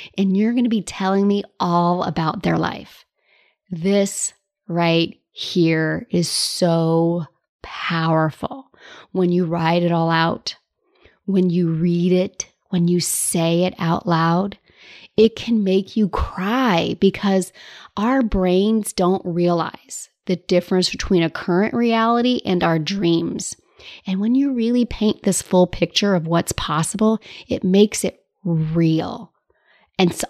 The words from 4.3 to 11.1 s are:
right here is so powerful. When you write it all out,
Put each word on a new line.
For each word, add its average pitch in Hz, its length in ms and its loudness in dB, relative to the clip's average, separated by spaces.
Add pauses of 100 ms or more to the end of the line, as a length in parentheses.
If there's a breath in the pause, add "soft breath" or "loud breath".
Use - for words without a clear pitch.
right 165 500 0 (120)
here 160 800 0
is 175 180 0
so 165 960 0 (380)
powerful. 160 1080 -4 (420 loud breath)
When 180 200 2
you 180 140 2
write 170 360 0
it 170 100 2
all 165 180 0
out, 165 460 -2 (680 soft breath)